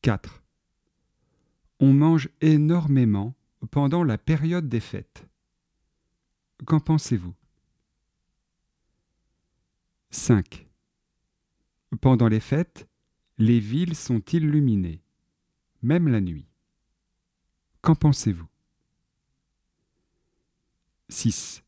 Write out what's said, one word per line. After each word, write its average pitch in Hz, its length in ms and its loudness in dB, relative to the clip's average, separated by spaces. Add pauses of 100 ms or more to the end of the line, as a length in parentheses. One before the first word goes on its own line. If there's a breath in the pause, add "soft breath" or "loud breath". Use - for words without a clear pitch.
Quatre. - 420 -4 (1400)
On 135 140 6
mange 151 340 2 (140)
énormément 143 920 2 (360)
pendant 147 340 0
la 110 140 -2
période 160 500 -2
des 113 120 -2
fêtes. - 460 -14 (1400)
Qu'en 156 120 2
pensez-vous ? 113 560 -2 (2750)
Cinq. - 580 -2 (1300)
Pendant 123 260 4
les 110 120 2
fêtes, - 460 -4 (520)
les 113 220 4
villes 151 360 -4
sont 117 240 -4
illuminées, 135 840 -2 (760)
même 156 280 0
la 113 120 2
nuit. 82 300 -8 (1300)
Qu'en 165 140 4
pensez-vous ? 101 560 -2 (2500)
Six. - 580 -6